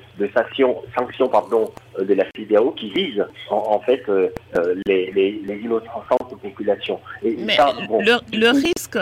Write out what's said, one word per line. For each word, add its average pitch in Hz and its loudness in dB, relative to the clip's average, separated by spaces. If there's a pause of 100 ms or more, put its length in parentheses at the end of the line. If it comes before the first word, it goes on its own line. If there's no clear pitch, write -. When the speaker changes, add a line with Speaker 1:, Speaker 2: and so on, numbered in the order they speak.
(200)
Speaker 1:
de 101 -2
sanctions, 123 2 (140)
sanctions, 127 0
pardon, 110 2 (260)
euh, 95 -2
de 98 2
la 95 4 (100)
cedeao 107 2
qui 110 -10
vise 101 -2 (240)
en, - 0
en 107 2
fait, 127 0
euh, 95 2 (300)
euh, 87 0 (120)
les, 92 2
les, 101 2
les 101 -6
innocentes 117 -4
populations. 101 -4 (240)
Et 113 -2
Speaker 2:
Mais 214 -2
Speaker 1:
ça, 147 4 (140)
bon, 214 0
Speaker 2:
le, 226 4 (100)
Speaker 1:
du 214 -4
Speaker 2:
le 233 4
Speaker 1:
coup 269 4
Speaker 2:
risque, 277 -2